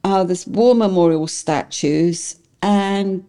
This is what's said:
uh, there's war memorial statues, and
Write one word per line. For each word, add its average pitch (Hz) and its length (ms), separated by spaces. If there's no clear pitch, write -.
uh, 190 200
there's 180 240
war 240 260
memorial 175 540
statues, 156 1080
and 196 680